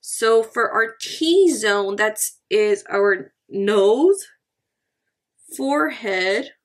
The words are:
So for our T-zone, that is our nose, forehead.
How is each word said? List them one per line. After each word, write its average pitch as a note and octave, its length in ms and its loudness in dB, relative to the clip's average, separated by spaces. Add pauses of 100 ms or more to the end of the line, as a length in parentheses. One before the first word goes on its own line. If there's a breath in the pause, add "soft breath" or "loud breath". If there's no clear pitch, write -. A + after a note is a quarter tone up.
So A3+ 420 0
for A#3 260 -4
our A3+ 320 -2
T-zone, A3 920 0
that G#3+ 240 -2 (320)
is G#3 400 0
our G3 420 0 (160)
nose, G#3+ 720 2 (1300)
forehead. C4 960 -2 (120)